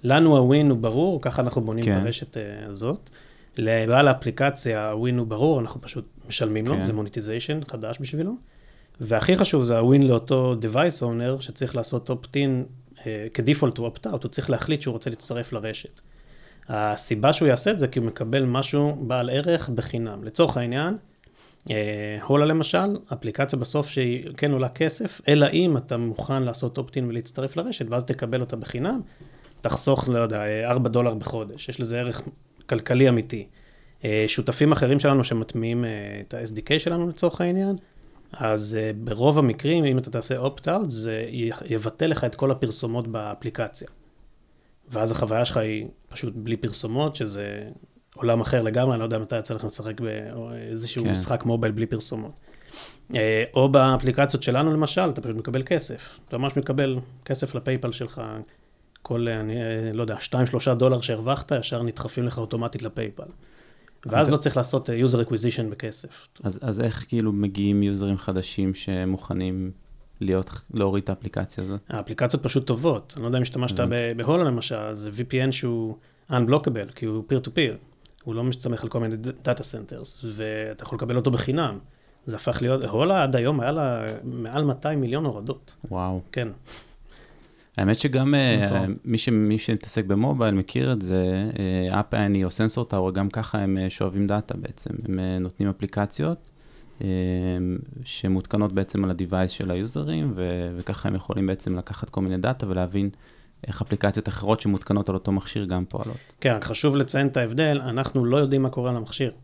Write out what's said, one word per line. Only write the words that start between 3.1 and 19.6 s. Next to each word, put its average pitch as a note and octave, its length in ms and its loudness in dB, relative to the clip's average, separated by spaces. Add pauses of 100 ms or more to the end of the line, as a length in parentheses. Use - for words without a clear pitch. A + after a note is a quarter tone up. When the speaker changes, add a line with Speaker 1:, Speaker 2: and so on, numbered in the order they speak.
Speaker 1:
לבעל A2+ 500 6
האפליקציה, B2 840 0
הווין B2 280 0
הוא A#2 80 0
ברור, B2 340 4
אנחנו A2+ 200 -6
פשוט - 240 -10 (240)
משלמים G#2+ 380 0
לו, C#3 80 0
Speaker 2:
כן. F#3 60 0
Speaker 1:
זה A#2 120 0
מוניטיזיישן A2 680 -4 (100)
חדש A2+ 300 -8
בשבילו. D3+ 320 -4 (680)
והכי A#2 360 4
חשוב D#3+ 260 4
זה A#2+ 160 4
הווין C3 240 8
לאותו B2+ 600 4
device C3 400 2
owner A#2+ 400 -2
שצריך C3 340 -6
לעשות A#2+ 340 -2
opt-in, C3 540 0 (420)
אה, A2 280 -6
כדיפולט B2+ 440 2
הוא A#2 100 -4
opt-out, - 220 -8 (120)
הוא A#2+ 60 -6
צריך - 220 -4
להחליט D3 320 0
שהוא B2+ 100 -4
רוצה A2 180 -6
להצטרף A#2 420 -6
לרשת. A2 480 -8 (680)
הסיבה G#2+ 640 2
שהוא D3+ 160 4
יעשה B2+ 220 4
את G#3+ 80 0
זה C3+ 100 2
כי C3 100 -2
הוא A2+ 80 0
מקבל A#2 380 0
משהו C#3+ 520 2 (100)
בעל B2 240 0
ערך D3 380 0